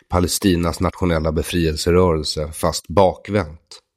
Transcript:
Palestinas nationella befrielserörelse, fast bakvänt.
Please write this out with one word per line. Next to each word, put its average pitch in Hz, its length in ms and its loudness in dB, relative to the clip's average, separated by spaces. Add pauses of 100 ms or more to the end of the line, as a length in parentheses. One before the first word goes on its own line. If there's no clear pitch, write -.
Palestinas 87 720 0
nationella 82 520 0
befrielserörelse, 80 1200 0
fast - 340 -4
bakvänt. 90 920 0 (180)